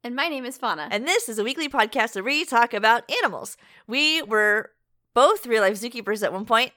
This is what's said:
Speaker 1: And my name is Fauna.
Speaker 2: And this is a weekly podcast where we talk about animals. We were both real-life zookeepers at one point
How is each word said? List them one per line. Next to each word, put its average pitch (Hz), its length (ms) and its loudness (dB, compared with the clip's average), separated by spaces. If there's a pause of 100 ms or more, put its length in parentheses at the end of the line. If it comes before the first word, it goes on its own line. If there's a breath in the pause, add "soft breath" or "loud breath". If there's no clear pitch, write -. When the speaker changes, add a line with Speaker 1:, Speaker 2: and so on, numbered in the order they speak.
Speaker 1:
And 240 120 -8
my 294 120 0
name 269 180 -6
is 262 120 -10
Fauna. 160 340 -4
Speaker 2:
And 226 160 -2
this 381 220 0
is 214 100 -6
a 202 40 0
weekly 285 260 -4
podcast 233 460 0
where 190 80 -6
we 294 220 0
talk 233 280 2
about 220 360 2 (120)
animals. 196 360 -4 (300 soft breath)
We 302 360 0
were 214 480 2 (420)
both 330 320 4
real-life 214 340 2
zookeepers 220 440 -6
at 180 100 0
one 190 120 -8
point 240 320 2